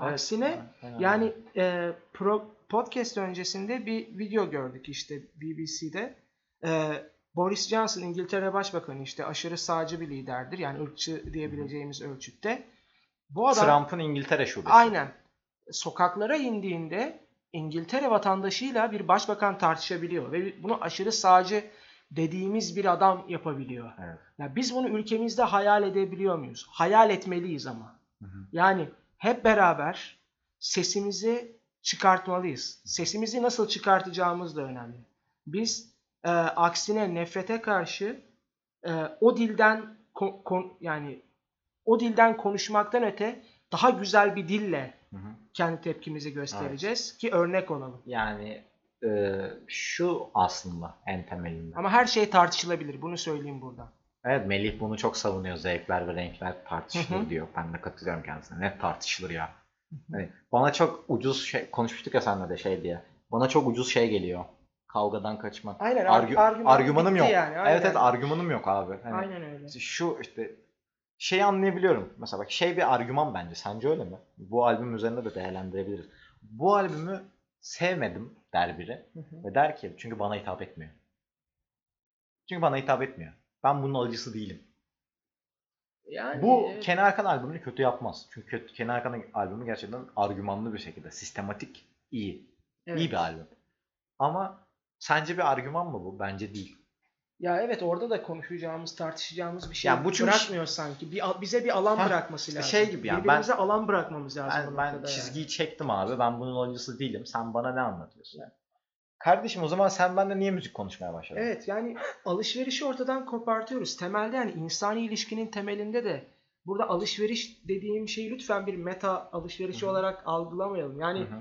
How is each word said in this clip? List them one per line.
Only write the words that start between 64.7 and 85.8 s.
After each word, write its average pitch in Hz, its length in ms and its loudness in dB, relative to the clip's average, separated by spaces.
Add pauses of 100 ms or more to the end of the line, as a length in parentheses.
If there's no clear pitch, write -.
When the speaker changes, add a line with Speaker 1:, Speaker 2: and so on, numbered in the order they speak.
Speaker 1:
Kavgadan 104 520 -2
kaçmak. 104 420 -10
Speaker 2:
Aynen, 226 240 2
Speaker 1:
Argü-, 113 300 6
Speaker 2:
argü-, - 40 8
argüman 214 360 8
Speaker 1:
argümanım 151 400 6
Speaker 2:
bitti 175 80 6
Speaker 1:
yok. 120 80 8
Speaker 2:
yani, 151 260 4
Speaker 1:
Evet, 170 280 6
evet, 190 100 4
Speaker 2:
aynen. - 120 6
Speaker 1:
argümanım 147 440 2
yok 113 160 0
abi. 98 360 0
Hani 117 120 -6
Speaker 2:
Aynen 190 280 -6
öyle. 143 260 -14
Speaker 1:
şu 151 520 -4
işte 110 340 -10 (640)
şeyi 190 280 2
anlayabiliyorum. 185 720 4
Mesela 104 260 -8
bak - 80 -8
şey 175 260 2
bir 131 180 4
argüman 131 380 0
bence. 87 220 -8
Sence 113 340 -4
öyle 143 140 0
mi? 90 140 -10 (200)
Bu 110 300 0
albüm 117 280 2
üzerinde 113 300 -4
de 104 100 -8
değerlendirebiliriz. 92 720 -6 (360)
Bu 123 340 0
albümü 180 480 -2 (380)
sevmedim 120 720 -4 (200)
der 87 260 0
biri. 110 340 -12
Speaker 2:
Hı 165 60 -16
hı. 160 240 -18
Speaker 1:
Ve 98 120 -10
der 147 220 4
ki 92 200 -12
çünkü 113 220 -10
bana 104 160 -2
hitap 95 260 -8
etmiyor. 78 300 -14 (1600)
Çünkü 180 120 -4
bana 143 160 4
hitap 135 240 2
etmiyor. 131 320 -8 (300)
Ben 139 200 4
bunun 139 100 -2
alıcısı 117 400 -2
değilim. 104 300 -10 (1400)